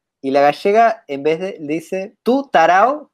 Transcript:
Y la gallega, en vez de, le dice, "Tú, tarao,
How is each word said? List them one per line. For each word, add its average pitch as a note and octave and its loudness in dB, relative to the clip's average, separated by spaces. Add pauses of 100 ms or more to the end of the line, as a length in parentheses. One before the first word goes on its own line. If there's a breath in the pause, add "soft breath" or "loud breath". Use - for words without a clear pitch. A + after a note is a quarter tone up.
(220)
Y C3+ -6
la C#3+ 2
gallega, G3+ 0
en C#3 -10
vez D#3+ -2
de, F#3+ -10
le D3+ -8
dice, F#3 -10
"Tú, C4+ -2
tarao, G3 2